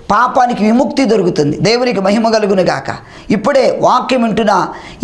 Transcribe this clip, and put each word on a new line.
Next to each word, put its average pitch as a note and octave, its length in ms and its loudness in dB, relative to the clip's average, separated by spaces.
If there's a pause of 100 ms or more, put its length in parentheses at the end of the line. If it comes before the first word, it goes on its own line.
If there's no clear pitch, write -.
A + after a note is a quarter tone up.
(100)
పాపానికి A#3+ 540 0
విముక్తి C4+ 400 2
దొరుకుతుంది. E3 560 0
దేవునికి A#3 400 0
మహిమ G#3 280 0
కలుగును G3+ 340 0
గాక. C3+ 340 -4 (340)
ఇప్పుడే B3 520 2
వాక్యం A#3 400 2
వింటున్న G#3 460 0 (340)